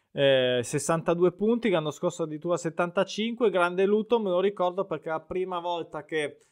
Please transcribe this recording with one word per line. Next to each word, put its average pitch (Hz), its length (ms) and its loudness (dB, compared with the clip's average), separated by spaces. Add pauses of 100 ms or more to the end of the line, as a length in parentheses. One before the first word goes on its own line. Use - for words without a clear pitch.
(120)
eh, 131 520 4
sessantadue 170 720 0
punti, 226 360 0
l'anno 156 220 0
scorso 175 320 -4
addirittura 156 340 -2
settantacinque, 202 920 -2
grande 180 340 2
Luton, 214 380 2
me 190 60 -2
lo 175 100 2
ricordo 190 460 0
perché 165 240 -8
la 160 100 -4
prima 185 400 -6
volta 170 440 -6
che 151 480 -6